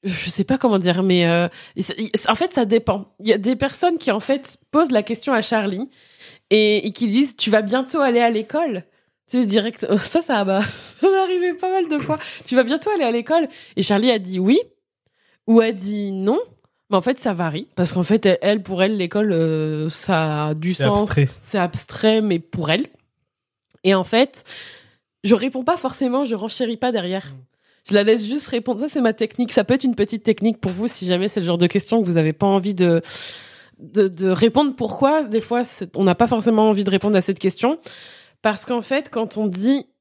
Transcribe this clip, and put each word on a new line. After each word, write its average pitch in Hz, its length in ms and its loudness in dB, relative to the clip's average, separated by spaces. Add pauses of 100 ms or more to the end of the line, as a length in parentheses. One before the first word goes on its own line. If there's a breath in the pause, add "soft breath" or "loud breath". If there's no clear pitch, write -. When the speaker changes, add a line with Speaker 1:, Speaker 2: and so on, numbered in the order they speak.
Speaker 1:
je 180 280 -6
sais 190 140 -2
pas 262 140 0
comment 220 200 2
dire, 180 240 0
mais, 180 240 4
euh, 170 220 2 (300 loud breath)
c'est, - 500 -4
en 220 80 2
fait, 359 180 -2
ça 254 100 2
dépend. 202 560 -2
Il 214 80 -6
y 220 40 6
a - 60 4
des 220 180 0
personnes 311 420 -2
qui, - 120 -4
en 208 100 0
fait, 269 360 -4 (140)
posent 294 220 2
la 214 100 4
question 233 300 -4
à 220 100 2
Charlie 208 460 -2 (640 loud breath)
et, 214 360 4
et 208 60 -4
qui 240 160 -4
disent, « 247 280 0
Tu - 140 -2
vas 214 120 4
bientôt 254 380 -2
aller 240 200 2
à 233 100 4
l'école ? » 220 540 -4 (460)
Tu 247 100 2
sais, 240 60 2
direct, 214 400 -2 (100)
<laughs> 180 80 0
ça, 330 180 0
ça 226 220 0
va, 190 160 0
<laughs> - 400 -8
ça 392 100 4
m'est 381 80 4
arrivé 359 360 0
pas 370 160 -4
mal 370 180 0
de 302 100 -2
fois. « 302 200 -4 (280 loud breath)
Tu - 100 -4
vas 262 60 6
bientôt 311 320 -2
aller 330 100 0
à 233 80 2
l'école ? » 285 340 0 (300 loud breath)
Et 196 60 0
Charlie 208 280 2
a 226 80 2
dit 185 200 -6
oui, 214 200 4 (920)
ou 226 120 8
a 226 120 0
dit 202 400 -6
non. 196 260 0 (520)
Mais 202 80 2
en 175 40 0
fait, 254 160 -2
ça 220 140 -2
varie. 165 420 -4
Parce 175 180 0
qu'en 180 100 0
fait, 214 240 2
elle, 185 160 4
elle, 208 200 0
pour 185 200 -2
elle, 208 160 2
l'école, 202 340 0
euh, 156 560 0
ça 151 600 -2
a 151 60 -2
du 165 200 -2
Speaker 2:
C'est 143 100 -2
Speaker 1:
sens. 202 160 4
Speaker 2:
abstrait. 147 280 2 (120)
Speaker 1:
C'est - 180 -6
abstrait, 220 640 0
mais 196 180 0
pour 160 320 -6
elle. 208 160 0 (960)
Et 190 120 4
en 185 100 2
fait, 262 400 0 (800 loud breath)
je 202 100 6
réponds 262 300 -2
pas 339 140 0
forcément, 262 480 -2
je 226 80 -4
renchéris 220 420 -4
pas 247 160 -2
derrière. 190 340 -4
Speaker 2:
Mm. 135 120 -18 (500)
Speaker 1:
Je 202 60 -2
la 202 100 6
laisse 220 220 4
juste 277 200 -4
répondre. 233 360 -4
Ça, 302 80 -4
c'est 294 100 -4
ma 220 140 2
technique. 226 380 -4
Ça 208 120 2
peut 233 100 0
être 269 100 -2
une 247 120 0
petite 208 260 -2
technique 220 380 0
pour 185 100 -4
vous, 190 160 -6
si 185 200 -6
jamais 180 220 0
c'est 196 120 -4
le 170 60 -2
genre 170 120 0
de 175 80 4
question 175 360 0
que 185 40 0
vous 170 120 2
avez 156 160 2
pas 202 120 0
envie 196 280 2
de, 175 260 4 (800 loud breath)
de, 196 280 0
de 185 200 -4
répondre. 247 480 2
Pourquoi ? 269 480 0
Des 220 160 -2
fois, 240 240 -2
c'est, - 320 -10
on 196 80 0
n'a 180 100 4
pas 233 140 2
forcément 220 400 4
envie 202 160 2
de 196 60 0
répondre 196 260 2
à 185 60 4
cette 196 160 -2
question. 240 420 -2 (640 loud breath)
Parce 208 240 -2
qu'en 240 160 -2
fait, 277 280 -4
quand 220 280 -6
on 214 80 -2
dit 208 400 0 (140)